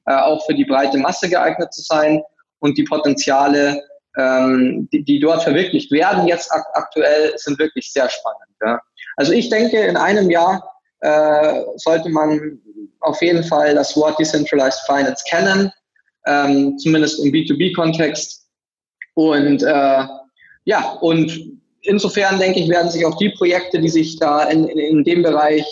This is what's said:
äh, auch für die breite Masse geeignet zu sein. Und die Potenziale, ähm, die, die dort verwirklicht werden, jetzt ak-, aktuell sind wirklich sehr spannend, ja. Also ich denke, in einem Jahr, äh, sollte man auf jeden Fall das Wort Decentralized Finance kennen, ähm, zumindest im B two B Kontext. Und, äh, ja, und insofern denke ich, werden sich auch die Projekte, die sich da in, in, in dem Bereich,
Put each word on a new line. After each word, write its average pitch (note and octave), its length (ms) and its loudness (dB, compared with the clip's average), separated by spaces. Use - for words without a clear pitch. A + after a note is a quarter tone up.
äh, C3+ 80 0
auch D#3 320 2
für D3+ 80 0
die C#3 100 2
breite C#3 340 0
Masse F3 300 -2
geeignet E3+ 460 -2
zu - 80 -14
sein. D3+ 400 2
Und C#3+ 160 0
die D3 60 2
Potenziale, C#3+ 1000 0
ähm, C3 760 2
die, D3+ 120 0
die C#3+ 160 2
dort D#3+ 240 2
verwirklicht E3+ 480 0
werden, F3+ 340 2
jetzt E3+ 240 -2
ak-, D#3+ 220 -2
aktuell D3+ 640 0
sind C#3+ 240 -6
wirklich D3+ 320 -4
sehr B2+ 180 0
spannend, - 400 -10
ja. A#2 160 -2
Also D3 160 0
ich A#3 160 2
denke, A3+ 300 0
in F#3 180 0
einem F#3+ 320 2
Jahr, F3 400 0
äh, D3+ 600 2
sollte E3 320 0
man D3+ 500 -2
auf D#3 240 -4
jeden E3+ 220 2
Fall D3 320 2
das C#3+ 200 -2
Wort D3+ 220 2
Decentralized D3 680 0
Finance C3+ 420 -2
kennen, F#3+ 440 0
ähm, C#3 520 2
zumindest D3+ 460 0
im C#3 60 4
B D#3+ 140 0
two C#3+ 120 -2
B F3 160 0
Kontext. D#3+ 720 -2
Und, D3 480 2
äh, C#3 420 2
ja, G3+ 360 -2
und E3 400 0
insofern G3 580 0
denke F#3 180 0
ich, E3 100 0
werden F3 220 2
sich E3 160 -2
auch D#3+ 120 -2
die G3+ 120 0
Projekte, F3 480 -2
die E3 100 2
sich D#3+ 300 0
da D3+ 260 2
in, D#3 220 2
in, D#3 120 -4
in D3+ 260 2
dem F3 180 2
Bereich, D3+ 500 2